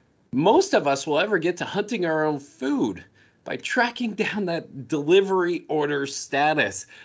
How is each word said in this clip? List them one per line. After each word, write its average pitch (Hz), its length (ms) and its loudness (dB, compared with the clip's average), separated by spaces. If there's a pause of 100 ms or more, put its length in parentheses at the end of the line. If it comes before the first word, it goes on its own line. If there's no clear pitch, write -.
(320)
most 214 420 4
of 196 120 2
us 139 220 0
will 147 100 0
ever 196 220 2
get 175 180 -2
to 147 80 -6
hunting 202 400 -4
our 156 200 0
own 151 140 0
food 165 640 -4 (400)
by - 140 -6
tracking 240 560 -2
down 190 320 -2
that 156 420 -6
delivery 175 800 2
order 147 380 0
status. 139 800 -2 (200)